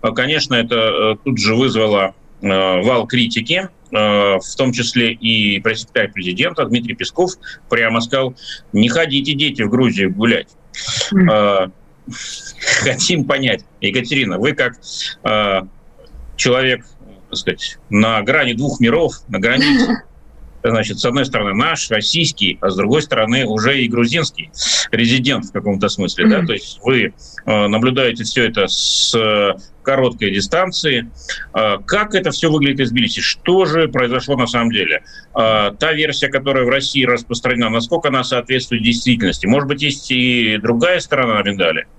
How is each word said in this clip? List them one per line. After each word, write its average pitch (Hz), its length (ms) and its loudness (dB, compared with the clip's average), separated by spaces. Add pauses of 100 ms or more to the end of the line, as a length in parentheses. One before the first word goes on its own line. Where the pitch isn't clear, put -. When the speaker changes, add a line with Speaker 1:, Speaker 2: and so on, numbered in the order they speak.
Speaker 1:
Э, 117 100 0
конечно, 131 440 -2
это, 117 200 0
э, 107 480 2
тут 131 140 -2
же 104 180 2
вызвало, 107 600 2 (260)
э, 101 60 -4 (340)
вал 117 260 2
критики, 123 640 -2 (220)
э, - 40 -4 (440)
в - 180 -12
том 127 160 2
числе 117 400 0
и 110 460 0
пресс-секретарь 110 520 -2
президента 110 540 -4
Дмитрий 117 300 -2
Песков 165 380 -2 (360)
прямо 117 320 2
сказал: 127 320 -2 (400)
«Не 107 160 4
ходите, 139 440 0
дети, 139 280 -2
в 101 80 0
Грузию 101 440 2
гулять». 104 360 0 (600)
Speaker 2:
Мгм. 185 180 6
Speaker 1:
Э, 101 380 4 (400)
<laughs> - 760 -6
хотим 143 440 0
понять, 135 380 0 (160)
Екатерина, 104 600 0
вы 139 140 0
как, 127 200 0 (500)
э, 104 380 2 (760)
человек, 127 480 2 (460)
так - 80 0
сказать, - 400 -6 (120)
на 107 340 4
грани 131 300 0
двух 123 260 -2
миров, 151 340 4 (160)
на 107 100 -4
границе, 233 640 2 (280)
Speaker 2:
<laughs> - 320 -20
Speaker 1:
значит, 107 360 0
с - 60 -2
одной 123 200 0
стороны 104 280 -2
наш, 143 360 -2
российский, 107 720 0
а 95 80 2
с 92 60 -2
другой 107 260 2
стороны 120 440 0
уже 110 360 0
и 120 60 0
грузинский 120 640 -2 (400)
резидент 120 540 0
в - 60 -14
каком-то 98 380 -2
смысле, 98 380 0
да, - 120 4
Speaker 2:
Мгм. 170 80 0
Speaker 1:
то 117 60 0
есть - 300 -10
вы, 123 300 0 (320)
э, 107 220 2
наблюдаете 117 560 0
все 120 220 0
это 104 220 0
с, - 480 -2
э, 107 380 2 (300)
короткой 117 500 0
дистанции. 139 760 -2 (440)
Э, 107 320 0
как 208 300 -2
это 185 160 0
все 160 200 0
выглядит 143 300 2
из 120 100 0
Тбилиси? 117 300 0
Что 185 440 2
же 160 220 0
произошло 127 480 -2
на 123 120 0
самом 117 240 0
деле? 85 320 0 (320)
Э, 107 440 2
та 160 140 0
версия, 147 340 -2
которая 135 380 0
в 120 40 2
России 135 360 0
распространена, 120 640 0
насколько 117 400 0
она 127 160 0
соответствует 120 580 -2
действительности? 117 600 0
Может 135 240 2
быть, 139 120 -2
есть 143 300 -4
и 123 460 2
другая 120 420 2
сторона 120 440 0
медали? 92 420 0 (140)